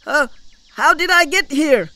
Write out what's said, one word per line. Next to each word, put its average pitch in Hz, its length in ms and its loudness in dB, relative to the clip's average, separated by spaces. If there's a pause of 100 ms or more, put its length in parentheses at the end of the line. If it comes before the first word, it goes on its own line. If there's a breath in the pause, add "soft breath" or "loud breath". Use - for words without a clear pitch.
Huh? 277 240 -2 (480)
How 285 180 2
did 349 160 -4
I 349 160 2
get 381 260 -4
here? 269 440 0